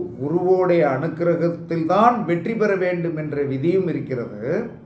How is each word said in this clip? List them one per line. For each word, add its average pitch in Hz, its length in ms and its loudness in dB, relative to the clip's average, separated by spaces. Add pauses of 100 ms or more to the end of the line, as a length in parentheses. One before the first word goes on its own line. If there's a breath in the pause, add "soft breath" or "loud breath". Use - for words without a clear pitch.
(160)
குருவோடைய 175 760 2
அனுக்கிரகத்தில் 165 960 -2
தான் 214 300 6 (100)
வெற்றி 170 300 -2
பெற 202 200 0
வேண்டும் 175 420 -2
என்ற 147 260 -4
விதியும் 165 440 0
இருக்கிறது. 120 540 -4 (440)